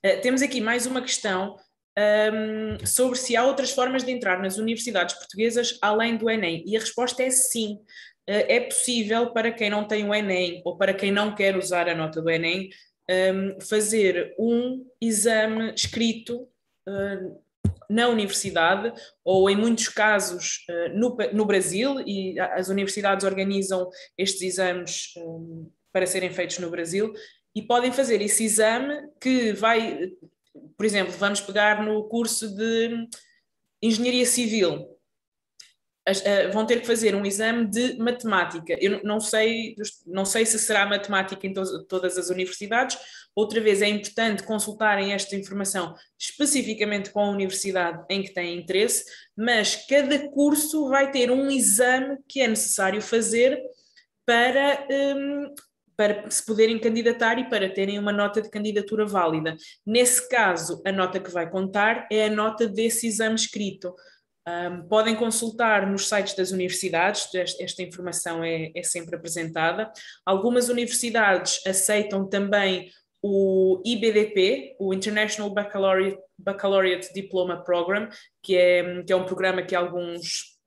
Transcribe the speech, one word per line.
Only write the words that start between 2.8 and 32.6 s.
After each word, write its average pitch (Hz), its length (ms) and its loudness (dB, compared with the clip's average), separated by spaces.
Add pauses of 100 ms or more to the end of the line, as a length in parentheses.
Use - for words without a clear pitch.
sobre 247 320 2
se - 180 -2
há 233 100 4
outras 269 260 2
formas 254 320 0
de 240 80 -4
entrar 196 300 -2
nas 196 160 -4
universidades 220 580 -2
portuguesas 226 680 -2
além 220 360 2
do 220 120 0
enem. 170 360 -2
E 202 100 -2
a 220 40 2
resposta 247 440 -2
é 262 60 0
sim. 214 500 0 (480)
Eh, 208 300 2
é - 40 4
possível 233 720 0
para 226 200 0
quem 220 180 -2
não 208 180 -2
tem 208 200 -2
o 208 60 0
enem 180 500 0
ou 175 140 -4
para 190 160 2
quem 196 180 0
não 208 220 0
quer 196 240 2
usar 175 320 0
a 170 60 0
nota 160 260 -4
do 165 80 0
enem, 170 400 -2 (400)
ahm, 190 520 0
fazer 202 760 0
um 240 480 0 (160)
exame 220 720 0
escrito, 233 720 -4 (400)
eh, 196 440 -6 (580)
na 233 180 2
universidade 196 840 2 (300)
ou, 190 260 6
em 196 60 4
muitos 226 340 2
casos, 190 800 0
eh, 170 200 -4
no 240 260 0
pa-, 202 180 -2
no 214 120 2
Brasil, 202 560 0
e 190 380 -4
a, - 160 -2
as 185 140 -4
universidades 196 560 0
organizam 190 640 0 (280)
estes 190 240 -2
exames, 180 760 -4
ahm, 165 520 -14 (220)
para 185 140 2
serem 180 260 -2
feitos 175 280 -4
no 175 100 -6
Brasil, 175 440 -2 (400)
e 214 80 -6
podem 247 300 2
fazer 240 300 2
esse 208 220 2
exame 226 680 0 (100)
que 247 340 2
vai, 196 580 0 (680)
por 202 80 -2
exemplo, 196 280 0
vamos 202 280 0
pegar 208 420 2
no 214 240 -2
curso 226 480 -4
de 226 520 -2 (760)